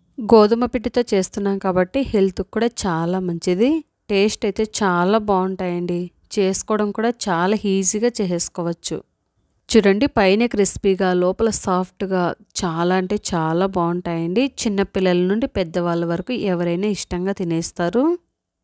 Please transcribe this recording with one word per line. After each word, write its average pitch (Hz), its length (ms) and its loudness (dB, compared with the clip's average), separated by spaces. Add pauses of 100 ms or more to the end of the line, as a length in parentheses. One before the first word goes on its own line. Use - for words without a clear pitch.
(180)
గోధుమ 226 480 4
పిండితో 240 380 -2 (100)
చేస్తున్నాం 196 440 0
కాబట్టి 185 440 0 (120)
హెల్త్కి 196 380 0
కూడా 233 180 0 (160)
చాలా 170 340 0
మంచిది. 180 520 0 (380)
టేస్ట్ 208 360 0
అయితే 208 180 -2
చాలా 190 540 2
బాగుంటాయండి. 185 840 -2 (380)
చేసుకోవడం 208 540 0
కూడా 214 200 -2 (160)
చాలా 185 380 0
ఈజీగా 202 460 0 (100)
చేసేసుకోవచ్చు. 170 760 -4 (720)
చూడండి, 208 360 4
పైన 214 400 2
క్రిస్పీగా, 196 680 0
లోపల 180 360 0
సాఫ్ట్గా 185 840 -2 (240)
చాలా 175 360 0
అంటే 185 200 0 (180)
చాలా 165 320 0
బాగుంటాయండి. 175 760 -2 (180)
చిన్నపిల్లల 190 680 0
నుండి 226 180 0
పెద్దవాళ్ళ 175 580 -2
వరకు 170 280 -4
ఎవరైనా 180 540 -2
ఇష్టంగా 185 520 -4
తినేస్తారు. 170 640 -2 (600)